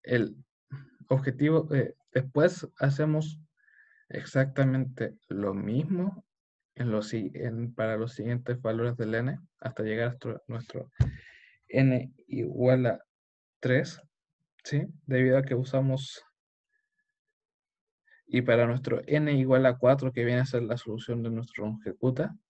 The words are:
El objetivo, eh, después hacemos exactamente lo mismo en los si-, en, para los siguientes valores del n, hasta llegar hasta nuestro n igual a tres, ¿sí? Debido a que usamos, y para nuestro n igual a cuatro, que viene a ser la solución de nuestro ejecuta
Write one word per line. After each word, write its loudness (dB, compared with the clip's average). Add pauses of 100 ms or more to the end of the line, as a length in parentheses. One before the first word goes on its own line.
El 0 (720)
objetivo, 2
eh, 0 (160)
después 2 (100)
hacemos 0 (680)
exactamente 0 (120)
lo -2
mismo -2 (500)
en -2
los -2
si-, -4
en, -6
para -2
los -4
siguientes -4
valores -2
del -2
n, -2 (200)
hasta -8
llegar -2
hasta -10
nuestro -10 (800)
n 2 (140)
igual 2
a -2 (560)
tres, 0 (600)
¿sí? -2 (200)
Debido 4
a 2
que -2
usamos, -2 (2000)
y 2
para 4
nuestro -2
n 2
igual 4
a 6
cuatro, 4
que -2
viene 2
a 2
ser -2
la -4
solución -6
de -4
nuestro -6
ejecuta -2 (160)